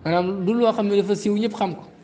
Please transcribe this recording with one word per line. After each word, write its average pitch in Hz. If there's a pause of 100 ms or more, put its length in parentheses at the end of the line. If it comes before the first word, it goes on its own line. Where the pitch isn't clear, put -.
Maanaam 180
du 190
loo 233
xam 226
ne 202
dafa 202
siiw 208
ñëpp 214
xam 180
ko. - (200)